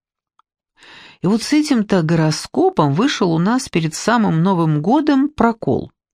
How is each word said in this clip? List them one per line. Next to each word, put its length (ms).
И 60
вот 140
с 120
этим-то 500
гороскопом 920
вышел 380
у 80
нас 280
перед 280
самым 480
Новым 380
годом 460
прокол. 640